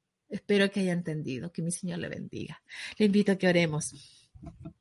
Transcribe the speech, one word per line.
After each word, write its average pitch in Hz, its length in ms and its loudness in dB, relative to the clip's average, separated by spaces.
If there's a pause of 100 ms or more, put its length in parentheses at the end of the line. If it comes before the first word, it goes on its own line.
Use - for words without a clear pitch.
(300)
Espero 202 420 2
que 202 80 -2
haya 185 140 2
entendido, 156 580 -4
que - 100 -6
mi 165 100 -2
Señor 175 280 -6
le - 100 -6
bendiga. - 540 -10 (340)
Le 214 80 6
invito 202 280 6
a - 20 4
que 185 120 2
oremos 170 460 2 (880)